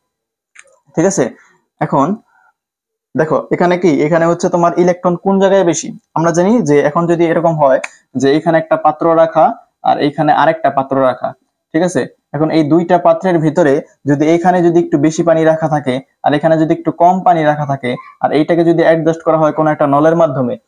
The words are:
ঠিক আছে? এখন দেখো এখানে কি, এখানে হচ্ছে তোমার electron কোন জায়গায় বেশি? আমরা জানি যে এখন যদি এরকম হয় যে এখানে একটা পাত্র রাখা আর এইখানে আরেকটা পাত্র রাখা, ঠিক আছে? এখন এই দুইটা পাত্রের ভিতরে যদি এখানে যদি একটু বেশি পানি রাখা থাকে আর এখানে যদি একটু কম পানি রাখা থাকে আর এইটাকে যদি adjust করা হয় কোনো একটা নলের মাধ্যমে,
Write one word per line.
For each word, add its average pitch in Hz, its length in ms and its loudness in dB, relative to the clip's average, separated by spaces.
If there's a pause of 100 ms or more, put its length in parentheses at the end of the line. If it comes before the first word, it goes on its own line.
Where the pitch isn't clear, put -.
(960)
ঠিক 165 100 0
আছে? 165 200 0 (560)
এখন 147 260 0 (1080)
দেখো 147 220 0 (140)
এখানে 180 260 0
কি, 180 140 2 (120)
এখানে 165 220 0
হচ্ছে 170 240 -2
তোমার 170 300 0
electron 175 380 0
কোন 196 220 -2
জায়গায় 190 260 2
বেশি? 165 240 -4 (240)
আমরা 165 180 0
জানি 185 200 0 (120)
যে 147 200 0
এখন 147 240 -2
যদি 170 180 0
এরকম 165 340 0
হয় 139 200 2 (360)
যে 131 200 0
এখানে 165 220 -2
একটা 160 200 -2
পাত্র 156 280 -2 (100)
রাখা 160 300 2 (380)
আর 131 160 0
এইখানে 147 340 -2
আরেকটা 151 380 0
পাত্র 135 320 -4
রাখা, 127 260 -2 (440)
ঠিক 160 100 0
আছে? 175 200 -2 (300)
এখন 151 180 -2
এই 156 180 0
দুইটা 170 280 2
পাত্রের 165 420 0
ভিতরে 151 340 0 (320)
যদি 143 260 0
এখানে 175 320 2
যদি 170 160 2
একটু 170 180 -2
বেশি 156 260 0
পানি 160 200 2
রাখা 160 240 0
থাকে 143 280 -4 (280)
আর - 100 0
এখানে 160 240 0
যদি 156 160 0
একটু 165 180 -4
কম 175 320 2
পানি 175 200 2
রাখা 147 220 -2
থাকে 135 260 -6 (300)
আর 127 100 -2
এইটাকে 156 320 0
যদি 165 200 2
adjust 165 400 0
করা 160 140 0
হয় 151 160 0
কোনো 156 160 0
একটা 151 180 0
নলের 151 280 2
মাধ্যমে, 139 380 0 (140)